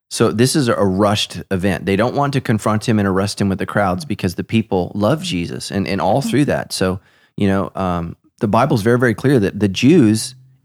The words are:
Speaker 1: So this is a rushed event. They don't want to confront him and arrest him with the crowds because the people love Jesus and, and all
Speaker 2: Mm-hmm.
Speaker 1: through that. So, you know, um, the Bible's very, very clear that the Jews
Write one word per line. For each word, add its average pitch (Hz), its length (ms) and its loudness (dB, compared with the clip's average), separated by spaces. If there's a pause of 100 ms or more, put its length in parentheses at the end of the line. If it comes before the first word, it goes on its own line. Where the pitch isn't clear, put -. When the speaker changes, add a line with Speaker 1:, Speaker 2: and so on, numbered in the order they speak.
Speaker 1:
So 110 220 2
this 117 240 2
is 131 140 2
a 110 60 2 (100)
rushed 98 560 0 (100)
event. 90 340 -2
They 98 120 0
don't 107 180 0
want 139 180 -2
to 135 80 -2
confront 110 460 -2
him 110 100 4
and 101 100 2
arrest 98 340 0
him 101 80 0
with 95 100 -2
the 95 60 -6
crowds 92 400 -2
because 98 300 -4
the 95 80 -6
people 107 520 -2
love 107 260 0
Jesus 87 480 -6
and, 98 180 -4
and 95 120 -2
all 101 220 0
Speaker 2:
Mm-hmm. 233 80 -4
Speaker 1:
through 143 160 2
that. 78 260 -2
So, 92 300 -2 (340)
you 98 120 0
know, 98 280 0
um, 87 400 -4 (240)
the 117 80 0
Bible's 117 360 2
very, 120 140 4
very 120 160 2
clear 135 260 2
that 98 200 -2
the 104 80 2
Jews 110 680 4 (300)